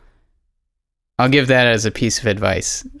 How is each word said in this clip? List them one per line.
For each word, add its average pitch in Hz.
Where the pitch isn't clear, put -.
I'll 127
give 135
that 127
as 110
a 107
piece -
of -
advice. 98